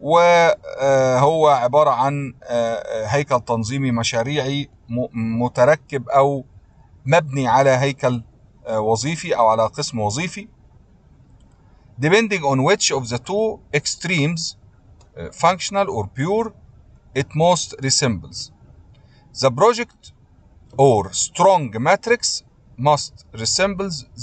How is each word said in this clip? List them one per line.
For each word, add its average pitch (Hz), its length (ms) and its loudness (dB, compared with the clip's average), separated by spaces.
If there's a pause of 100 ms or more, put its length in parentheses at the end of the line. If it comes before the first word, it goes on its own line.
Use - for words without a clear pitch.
وهو 151 1500 2
عبارة 139 420 2
عن، 139 520 -2
آه، 113 640 -4
هيكل 135 340 0
تنظيمي 123 500 -2
مشاريعي 135 800 -2 (180)
م-، 117 560 -4
متركب 127 640 0
أو 139 360 2 (640)
مبني 139 420 2
على 135 220 4
هيكل، 131 520 0 (440)
آه، 110 140 -2
وظيفي 120 560 -2
أو 113 120 4
على 110 180 2
قسم 117 340 -6
وظيفي. 147 480 -6 (1500)
Depending 196 420 2
on 139 220 0
which 202 340 2
of 120 120 -8
the 120 80 -4
two 214 400 -4 (180)
extremes, 165 800 -4 (600)
آه، 85 140 -12
functional 190 580 0
or 104 180 -6 (120)
pure, 214 340 -2 (640)
it 143 160 -4
most 165 400 0 (120)
resembles. 117 640 -4 (960)
The 135 60 4
project 220 640 0 (640)
or 104 340 4
strong 170 600 0 (140)
matrix 220 540 0 (480)
most - 240 -2 (280)
resembles 190 520 -2 (280)